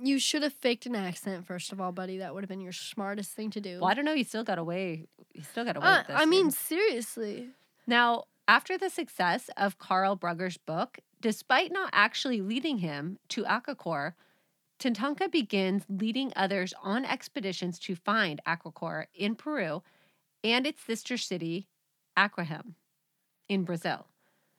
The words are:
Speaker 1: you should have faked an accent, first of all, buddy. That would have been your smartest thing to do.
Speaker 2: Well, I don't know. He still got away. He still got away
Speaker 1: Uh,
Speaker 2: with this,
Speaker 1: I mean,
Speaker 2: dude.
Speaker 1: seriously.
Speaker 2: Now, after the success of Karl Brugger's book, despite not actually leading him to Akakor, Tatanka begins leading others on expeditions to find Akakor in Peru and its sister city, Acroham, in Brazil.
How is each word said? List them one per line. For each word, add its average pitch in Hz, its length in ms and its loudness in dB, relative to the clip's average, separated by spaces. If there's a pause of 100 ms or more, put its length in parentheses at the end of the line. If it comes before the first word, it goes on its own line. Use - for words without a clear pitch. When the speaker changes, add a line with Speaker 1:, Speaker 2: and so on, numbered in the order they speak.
Speaker 1:
you 269 180 4
should 294 240 0
have 294 100 0
faked 240 320 0
an 240 100 -4
accent, 185 520 -4
first 180 240 -8
of 196 80 -8
all, 185 140 -4
buddy. 185 240 -6
That 185 160 -8
would 196 100 -6
have 190 60 -8
been 190 100 -8
your 180 140 -10
smartest 202 580 -6
thing 214 200 -6
to 208 100 -6
do. 180 180 -8
Speaker 2:
Well, 180 100 4
I 202 40 6
don't 285 120 0
know. 311 100 2
He 262 80 2
still 196 200 -4
got 185 160 0
away. 170 460 -4 (280)
He - 100 -16
still 226 200 -6
got 233 140 -2
away - 100 6
Speaker 1:
Uh, 370 120 10
Speaker 2:
with - 80 -6
this, - 120 0
Speaker 1:
I 311 60 8
mean, 349 220 6
Speaker 2:
dude. 269 80 2
Speaker 1:
seriously. 247 960 -2 (380)
Speaker 2:
Now, 240 380 4 (220)
after 240 300 6
the 370 120 0
success 202 640 -2
of 196 240 0
Karl 190 380 2
Brugger's 175 400 -2
book, - 420 -4 (220)
despite 262 500 4
not 381 220 0
actually 226 480 2
leading 247 380 -2
him 160 380 -4 (120)
to - 160 -4
Akakor, 175 680 -2 (640)
Tatanka 269 500 0
begins 196 600 2
leading 220 460 -2
others 185 460 0
on 208 220 -2
expeditions 190 760 -4
to 185 160 -6
find 196 520 0
Akakor 160 680 -6
in 214 220 -2
Peru 196 480 -4 (600)
and 240 220 4
its 302 160 -4
sister 226 360 -4
city, 170 500 -4 (480)
Acroham, 170 600 -2 (760)
in 190 160 4
Brazil. 170 420 -4 (520)